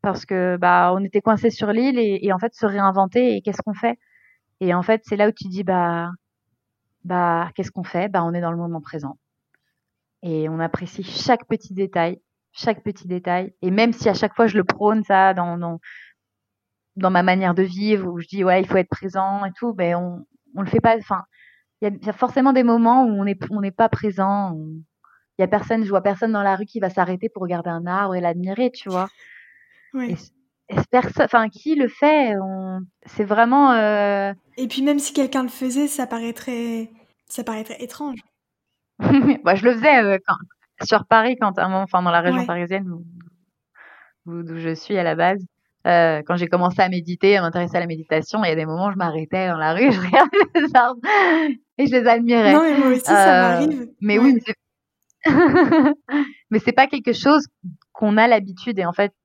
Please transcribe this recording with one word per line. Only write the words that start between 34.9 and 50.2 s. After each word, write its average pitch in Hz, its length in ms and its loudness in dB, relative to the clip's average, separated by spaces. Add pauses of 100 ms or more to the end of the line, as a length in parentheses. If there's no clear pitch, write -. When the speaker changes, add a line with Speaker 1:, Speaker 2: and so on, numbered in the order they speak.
Speaker 2:
si 285 160 -6
quelqu'un 269 280 -2
le 254 60 -4
faisait, 262 400 -4
ça 262 180 -6
paraîtrait, 233 840 -8 (360)
ça - 160 -12
paraîtrait 220 400 -10
étrange. 247 380 -10 (760)
Speaker 1:
<laughs> 277 460 4
Moi, 175 100 6
je 190 100 -2
le 247 100 6
faisais, 247 300 4
euh, 196 220 0
quand, 190 100 0 (500)
sur 202 200 0
Paris, 226 340 4
quand 190 180 -2
à 180 60 0
un 185 40 -2
moment, 190 140 -2
enfin, 185 200 -2
dans 180 80 0
la 170 100 4
région 175 200 0
Speaker 2:
Ouais. - 60 -4
Speaker 1:
parisienne 175 460 -6
où, 170 120 -12 (1200)
où, 170 160 -10
d'où 165 160 -12
je 165 160 -4
suis 180 240 -6
à 180 40 0
la 160 120 0
base, 180 280 0 (440)
euh, 165 400 4
quand 175 100 -2
j'ai 175 100 -2
commencé 180 340 0
à 185 80 4
méditer, 180 480 2
à 190 60 2
m'intéresser 175 340 -4
à 175 40 2
la 170 60 -4
méditation, 160 580 -4
il 180 40 0
y 160 40 0
a - 20 0
des 160 120 -4
moments, 180 260 -4
je 185 40 -6
m'arrêtais 175 520 -4
dans 170 80 -2
la 156 180 0
rue, 247 160 4
<laughs> - 20 2
je 196 60 0
regardais 180 400 4 (160)